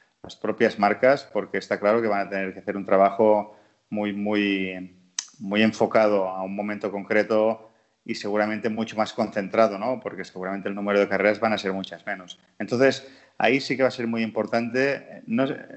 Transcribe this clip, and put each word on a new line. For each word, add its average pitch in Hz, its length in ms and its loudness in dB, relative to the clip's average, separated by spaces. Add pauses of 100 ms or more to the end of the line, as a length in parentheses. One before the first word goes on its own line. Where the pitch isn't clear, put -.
(220)
las - 140 -18
propias 110 420 0
marcas, 117 460 4
porque - 340 -4
está 98 220 -4
claro 107 220 4
que 113 80 0
van 101 180 -2
a - 20 -12
tener 95 240 -4
que 98 60 -16
hacer 98 180 -6
un 98 80 -8
trabajo 101 720 4 (320)
muy, 104 220 -2
muy, 98 880 -2 (400)
muy 104 240 2
enfocado 107 640 4
a 95 160 -6
un 98 120 -6
momento 104 360 -6
concreto 107 800 0 (320)
y 113 120 -8
seguramente 107 540 -2
mucho 110 260 -6
más 107 160 -2
concentrado, 104 640 0
¿no? 117 220 -4
Porque 95 240 -10
seguramente 95 460 -8
el 101 60 -6
número 101 220 0
de 98 120 4
carreras 98 320 2
van 110 100 2
a 104 60 0
ser 95 160 -4
muchas 92 320 -10
menos. 92 340 -12 (180)
Entonces, 120 480 2 (320)
ahí 123 220 2
sí 135 160 -4
que 127 80 0
va 127 60 4
a - 20 -8
ser 117 160 -6
muy 113 160 -2
importante. 117 1000 -2
No, 117 200 0 (300)